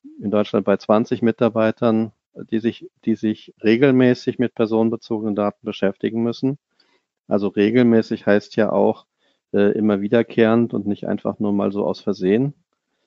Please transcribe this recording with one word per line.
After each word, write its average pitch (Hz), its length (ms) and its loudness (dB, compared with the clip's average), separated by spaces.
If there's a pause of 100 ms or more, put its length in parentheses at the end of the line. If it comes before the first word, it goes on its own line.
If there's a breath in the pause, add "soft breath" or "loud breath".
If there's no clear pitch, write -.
(220)
in 104 100 -6
Deutschland 104 340 0
bei 98 120 2
zwanzig 110 440 0
Mitarbeitern, 110 920 0 (400)
die 110 80 -2
sich, 117 300 -6 (160)
die 110 100 0
sich - 380 -6 (100)
regelmäßig 123 760 2
mit 117 160 -2
personenbezogenen 110 800 -2
Daten 104 300 -4
beschäftigen 107 580 -4
müssen. 135 340 -4 (720)
Also 101 220 -2
regelmäßig 113 760 2
heißt 104 320 0
ja 107 140 2
auch, 101 340 0 (480)
äh, 101 200 2
immer 104 280 0
wiederkehrend 113 720 2
und 104 140 -6
nicht 101 200 -6
einfach 101 320 -6
nur 104 140 -2
mal 101 180 -2
so 101 140 -4
aus 90 160 -6
Versehen. 104 520 0 (540)